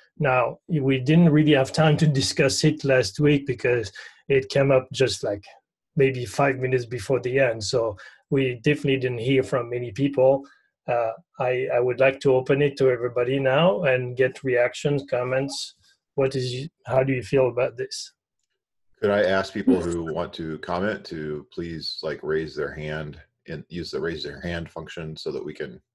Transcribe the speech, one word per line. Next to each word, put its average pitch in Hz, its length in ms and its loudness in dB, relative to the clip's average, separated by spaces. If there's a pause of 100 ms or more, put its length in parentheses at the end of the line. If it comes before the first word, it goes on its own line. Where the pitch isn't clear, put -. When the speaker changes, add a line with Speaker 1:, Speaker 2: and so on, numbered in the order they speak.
(180)
Speaker 1:
Now, 127 400 0 (100)
we 135 300 2
didn't 156 320 6
really 151 220 6
have 135 200 4
time 151 260 4
to 160 80 4
discuss 135 580 2
it 151 200 2
last 131 340 2
week 147 280 4
because 120 440 -2 (380)
it 135 200 2
came 139 220 2
up 131 220 4
just, 120 320 0
like, 104 200 -4 (520)
maybe 131 280 2
five 135 340 0
minutes 127 280 -2
before 120 340 -2
the 127 180 -2
end. 113 240 0
So 113 340 -2 (340)
we 131 320 -2
definitely 143 360 2
didn't 123 200 -4
hear 131 240 2
from 123 280 -4
many 120 220 -6
people. 139 520 2 (440)
Uh, 117 240 0 (280)
I, 127 340 -2
I 123 60 2
would 123 200 0
like 135 200 4
to 135 140 4
open 135 280 2
it 139 160 0
to 131 120 4
everybody 123 480 -2
now 165 460 2
and 127 320 0
get 127 280 0
reactions, 131 640 0
comments. 131 680 -4 (400)
What 135 220 0
is, 127 320 -6 (180)
how 131 160 0
do 135 100 0
you 123 100 -4
feel 131 260 2
about 120 280 -2
this? - 360 -10 (880)
Speaker 2:
Could 104 100 2
I 104 120 4
ask 95 300 0
people 90 280 2
who 85 320 -4
want 85 220 -6
to 80 240 -8
comment 92 480 -4
to 76 460 -10
please, 82 500 -10
like, 73 200 -8
raise 78 340 -4
their 71 160 -6
hand 76 480 -8 (280)
and 80 200 -12
use 85 220 -10
the 71 100 -6
raise 80 220 -6
their 71 180 -12
hand 85 300 -8
function 80 460 -12
so - 160 -8
that - 120 -8
we 76 100 -10
can 78 260 -12 (140)